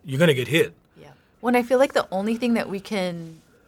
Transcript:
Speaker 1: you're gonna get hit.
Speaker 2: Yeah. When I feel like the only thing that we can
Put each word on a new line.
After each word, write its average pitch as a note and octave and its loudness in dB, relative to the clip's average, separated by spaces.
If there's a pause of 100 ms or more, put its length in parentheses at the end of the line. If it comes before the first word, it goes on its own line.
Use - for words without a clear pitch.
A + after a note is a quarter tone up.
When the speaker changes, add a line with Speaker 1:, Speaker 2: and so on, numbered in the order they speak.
Speaker 1:
you're C3+ -4
gonna E3 6
get B2 -2
hit. D3+ 0 (260)
Speaker 2:
Yeah. D3 -20 (320)
When A#3+ 0
I B3 2
feel B3 2
like C4 4
the - 0
only G3+ -2
thing A#3+ 0
that - -2
we G3 -8
can E3+ -8 (260)